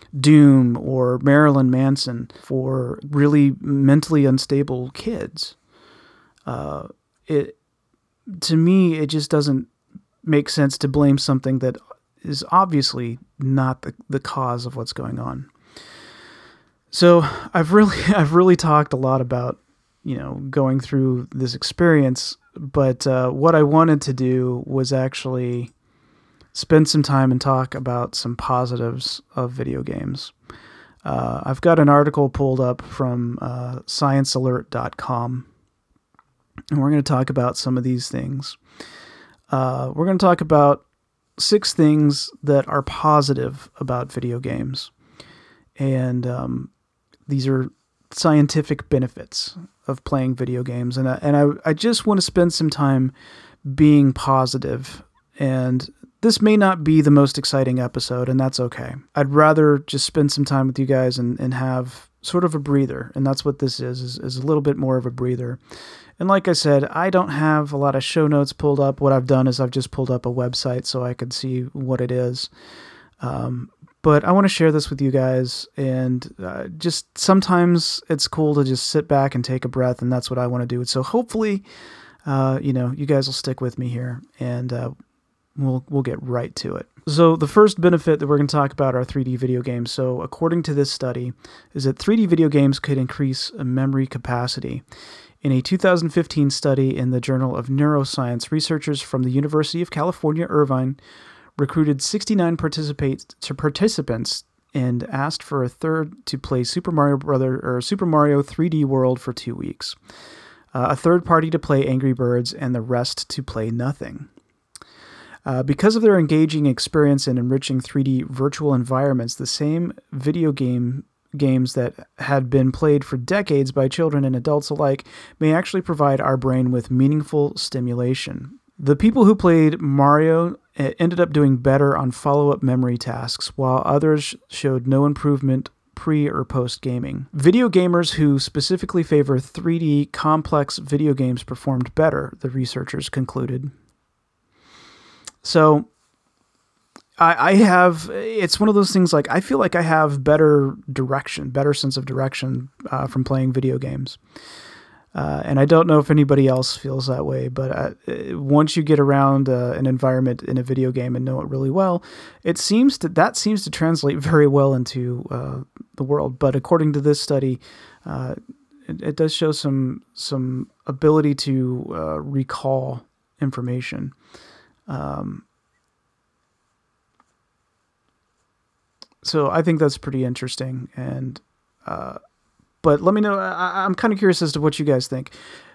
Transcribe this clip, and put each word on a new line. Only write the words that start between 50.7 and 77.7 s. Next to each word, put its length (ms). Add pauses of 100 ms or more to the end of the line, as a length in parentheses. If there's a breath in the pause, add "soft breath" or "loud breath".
And 100
I, 140
and 160
I, 80 (240)
I 40
just 320
wanna 160
spend 320
some 160
time 440 (600 loud breath)
being 380
positive. 920 (380)
And 500 (300)
this 220
may 160
not 260
be 180
the 80
most 280
exciting 420
episode, 500
and 100
that's 200
okay. 340 (220)
I'd 180
rather 460
just 260
spend 260
some 140
time 220
with 100
you 80
guys 320
and, 220
and 140
have 560 (120)
sort 220
of 100
a 60
breather. 560
And 100
that's 180
what 160
this 200
is, 220
is, 180
is 180
a 80
little 160
bit 160
more 200
of 80
a 60
breather. 460 (640 loud breath)
And 100
like 180
I 60
said, 320
I 240
don't 200
have 440
a 40
lot 180
of 80
show 240
notes 260
pulled 260
up. 220
What 120
I've 120
done 220
is 120
I've 120
just 180
pulled 220
up 160
a 40
website 540
so 180
I 120
could 180
see 280 (120)
what 280
it 100
is. 380 (720 loud breath)
Um, 500 (320)
but 200
I 80
wanna 160
share 240
this 180
with 120
you 100
guys, 560 (100)
and, 640
uh, 280 (100)
just 400
sometimes 920